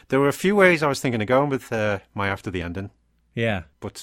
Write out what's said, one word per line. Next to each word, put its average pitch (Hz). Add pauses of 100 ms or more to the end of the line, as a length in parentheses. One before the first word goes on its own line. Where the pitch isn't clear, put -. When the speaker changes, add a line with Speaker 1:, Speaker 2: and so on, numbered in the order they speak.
Speaker 1:
there 131
were 139
a 143
few 196
ways 180
I 156
was 135
thinking 120
of 101
going 135
with, 131
uh, 107 (140)
my 101
After 98
the 87
Ending. 87 (460)
Speaker 2:
Yeah. 113 (160)
Speaker 1:
But, -